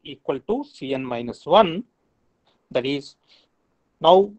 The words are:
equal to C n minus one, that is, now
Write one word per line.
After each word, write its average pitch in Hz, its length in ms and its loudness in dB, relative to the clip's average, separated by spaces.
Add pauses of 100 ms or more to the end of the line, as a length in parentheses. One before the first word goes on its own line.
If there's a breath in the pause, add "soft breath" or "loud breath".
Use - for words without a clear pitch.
equal 139 360 -16
to 262 240 -6
C 135 300 -10
n 131 100 -4
minus 120 420 -10
one, 180 380 2 (880)
that 123 140 -2
is, 139 300 -6 (840 soft breath)
now 190 400 6